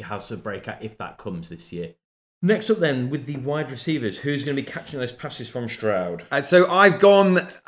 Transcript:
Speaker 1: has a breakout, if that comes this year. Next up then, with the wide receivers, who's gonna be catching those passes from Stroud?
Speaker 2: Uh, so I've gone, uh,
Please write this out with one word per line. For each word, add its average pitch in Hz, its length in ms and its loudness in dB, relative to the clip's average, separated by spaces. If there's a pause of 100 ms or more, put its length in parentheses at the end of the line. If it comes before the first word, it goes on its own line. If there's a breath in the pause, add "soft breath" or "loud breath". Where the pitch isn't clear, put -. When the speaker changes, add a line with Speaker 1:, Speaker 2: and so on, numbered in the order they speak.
Speaker 1:
has 104 300 -10
a 110 40 -8
breakout, 101 460 -10
if 110 160 -12
that - 200 -12
comes 87 300 -10
this - 240 -16
year. 85 220 -10 (480)
Next 214 280 2
up 214 80 4
then, 135 320 0
with 139 140 -6
the 139 140 -8
wide 143 320 -4
receivers, 127 480 -4
who's 143 260 -4
gonna 143 100 -2
be 139 80 -2
catching - 380 -12
those 123 100 -4
passes 127 380 -12
from 120 200 -6
Stroud? 90 640 -2
Speaker 2:
Uh, 143 120 0
so 180 280 6
I've 190 300 4
gone, 196 380 8
uh, 180 100 -2 (200)